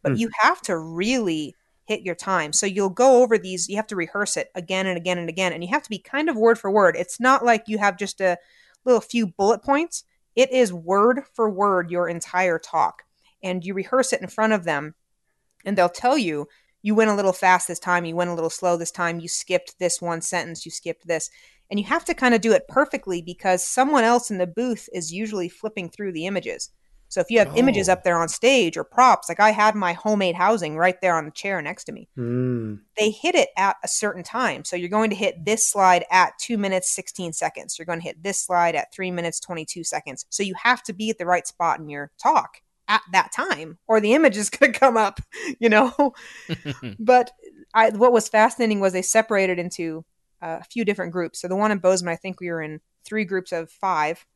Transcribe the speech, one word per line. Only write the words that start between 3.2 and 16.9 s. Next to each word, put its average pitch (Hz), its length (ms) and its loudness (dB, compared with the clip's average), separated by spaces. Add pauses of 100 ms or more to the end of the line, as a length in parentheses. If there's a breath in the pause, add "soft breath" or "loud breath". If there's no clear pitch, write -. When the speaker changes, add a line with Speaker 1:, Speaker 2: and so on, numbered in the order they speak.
Speaker 1:
over 226 140 2
these, 180 320 -6
you 202 80 -4
have 214 100 -6
to 214 80 -10
rehearse 190 400 -4
it - 180 -6
again 185 320 -4
and 185 120 -2
again 175 200 -2
and 170 120 -6
again. 175 240 -2
And 165 100 -8
you 175 60 -10
have 294 140 -2
to - 60 -20
be 214 100 -8
kind 302 300 -4
of 262 60 -2
word 226 240 4
for 196 100 -6
word. 196 280 4
It's - 240 -8
not 254 240 4
like 226 220 2
you 214 100 -4
have 202 200 0
just 196 220 -8
a 180 180 2 (460 soft breath)
little 240 180 4
few 226 260 -2
bullet 196 360 0
points. 294 400 0 (320)
It 262 160 4
is 240 220 4
word 202 480 2 (120)
for 220 160 0
word 185 400 0
your 175 200 -2
entire 170 500 -2
talk. - 440 -2 (380)
And 185 220 -6
you 190 100 -8
rehearse 247 380 0
it - 100 -4
in 185 60 -12
front 220 260 0
of 180 120 -2
them, 151 280 -4 (680)
and 196 140 -2
they'll 220 120 4
tell 269 280 0
you, 156 300 -4 (340 soft breath)
"You 208 140 0